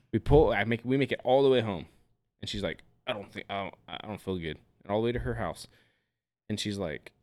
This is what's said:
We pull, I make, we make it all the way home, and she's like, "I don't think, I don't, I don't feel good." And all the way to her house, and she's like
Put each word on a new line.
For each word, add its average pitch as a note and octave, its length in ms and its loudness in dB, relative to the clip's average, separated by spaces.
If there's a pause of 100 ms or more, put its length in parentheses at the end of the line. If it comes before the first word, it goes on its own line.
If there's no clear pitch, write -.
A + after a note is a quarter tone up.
(120)
We A2+ 80 2
pull, C#3+ 320 6
I G#2 120 2
make, A2+ 200 0
we B2+ 120 0
make C#3 160 2
it - 120 -2
all C3 180 6
the C#3 80 6
way B2+ 100 6
home, G2 260 -2 (540)
and - 80 -10
she's G#2 140 -6
like, E2 200 -4 (240)
"I B2+ 60 -4
don't G2+ 200 -12
think, - 180 -14
I G2 140 -4
don't, F2+ 100 -10 (140)
I - 180 -12
don't G2+ 140 -8
feel F#2+ 180 -4
good." D#2+ 200 -6 (240)
And - 80 -8
all G#2+ 100 0
the A2+ 60 0
way A#2+ 60 0
to A#2+ 60 -4
her A#2+ 160 -4
house, F#2 320 -6 (840)
and G#2+ 100 -4
she's G2+ 200 -4
like D#2+ 340 -8 (100)